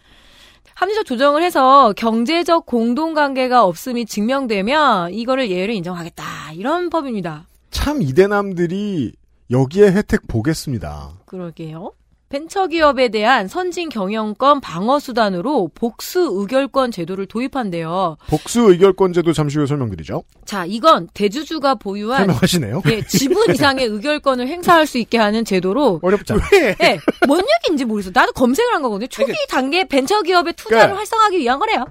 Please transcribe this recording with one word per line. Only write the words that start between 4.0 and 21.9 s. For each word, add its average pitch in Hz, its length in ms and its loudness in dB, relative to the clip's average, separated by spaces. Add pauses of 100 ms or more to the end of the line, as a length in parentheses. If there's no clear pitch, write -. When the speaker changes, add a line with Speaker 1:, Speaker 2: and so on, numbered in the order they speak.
Speaker 1:
증명되면 220 1040 0
이거를 240 380 -2
예외로 185 220 -2
인정하겠다. 170 500 -8 (320)
이런 320 340 -4
법입니다. 202 560 -6 (240)
Speaker 2:
참 285 320 -2
이대남들이 185 1120 0 (400)
여기에 147 400 4
혜택 208 360 0
보겠습니다. 107 840 -4 (140)
Speaker 1:
그러게요. 170 680 -14 (380)
벤처기업에 294 800 0
대한 214 400 2
선진 349 400 -4
경영권 220 720 0
방어 220 380 -2
수단으로 214 760 -2
복수 - 540 -4 (100)
의결권 254 520 -2
제도를 185 340 -8
도입한대요. 185 880 -4 (140)
Speaker 2:
복수 190 320 0 (100)
의결권 185 400 4
제도 170 220 2
잠시 147 240 -2
후에 147 100 2
설명드리죠. 113 560 -4 (220)
Speaker 1:
자, 196 200 -6
이건 220 480 2
대주주가 269 600 -2
보유한 208 520 -4